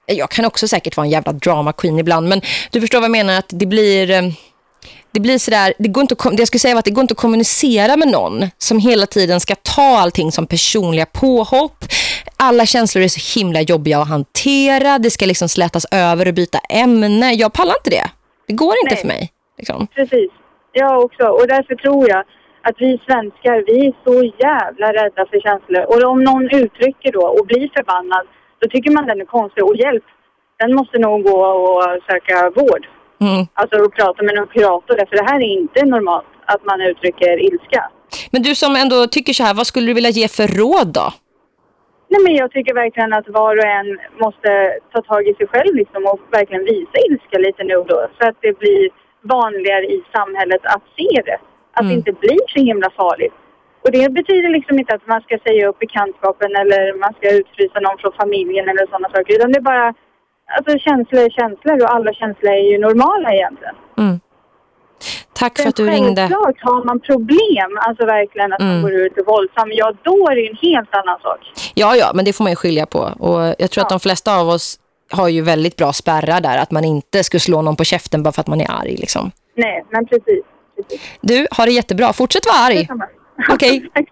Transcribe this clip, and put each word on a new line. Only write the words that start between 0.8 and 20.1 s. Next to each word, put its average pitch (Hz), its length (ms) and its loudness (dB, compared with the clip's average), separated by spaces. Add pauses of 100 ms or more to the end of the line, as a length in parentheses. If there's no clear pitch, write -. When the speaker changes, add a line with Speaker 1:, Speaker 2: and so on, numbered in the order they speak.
Speaker 1:
vara 151 80 -2
en 147 60 -2
jävla 156 220 0
drama 151 400 0
queen 160 260 -2
ibland, 165 300 0
men 190 120 0 (320)
du 233 80 0
förstår 233 180 0
vad 226 60 2
jag 226 60 0
menar, 196 280 0
att - 140 -8
det 185 140 -2
blir, 196 440 2
eh, 185 120 2 (880)
det 214 80 -2
blir 254 180 2
sådär, 202 400 0
det 214 100 -2
går 208 120 0
inte 262 120 0
att 220 60 -4
kom-, 208 180 0
det 220 40 0
jag 233 80 2
skulle 247 100 0
säga 247 160 2
var 226 40 2
att 226 60 -2
det - 60 0
går 240 120 0
inte 240 100 0
att 214 60 -4
kommunicera 233 760 2
med 311 120 2
någon 110 340 -2 (160)
som 226 200 0
hela 214 280 2
tiden 180 340 0
ska 202 140 -4
ta 269 440 2
allting 175 340 0
som 165 140 -4
personliga 165 600 -2
påhopp. 262 800 0 (520)
Alla 240 300 4
känslor 202 380 2
är 180 40 2
så - 320 -4
himla 170 200 0
jobbiga 151 380 0
att 151 100 -2
hantera. 269 920 0
Det 226 120 2
ska - 160 -2
liksom 180 220 -2
slätas 170 440 -2
över 175 360 2
och 175 60 -2
byta 175 240 -2 (100)
ämne. 226 640 2
Jag 220 200 0
pallar 359 280 0
inte - 100 -2
det. - 160 0 (400)
Det 208 60 -6
går 320 300 2
inte 262 120 0
Speaker 2:
Nej. 196 60 -4
Speaker 1:
för - 80 -8
mig, - 240 -8 (260)
liksom. - 360 -8
Speaker 2:
Precis. 254 360 0 (420)